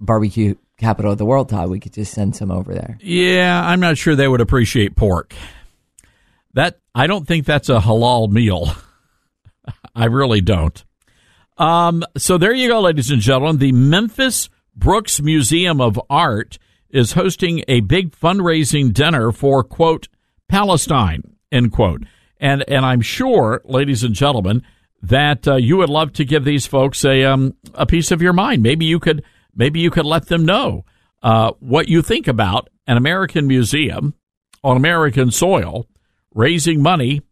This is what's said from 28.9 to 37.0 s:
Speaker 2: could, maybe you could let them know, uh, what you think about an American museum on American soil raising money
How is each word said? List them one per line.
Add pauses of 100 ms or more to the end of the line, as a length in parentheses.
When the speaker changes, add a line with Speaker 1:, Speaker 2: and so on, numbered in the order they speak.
Speaker 2:
could, (320)
maybe
you
could
let
them
know, (380)
uh,
what
you
think
about (180)
an
American
museum (500)
on
American
soil (480)
raising
money (120)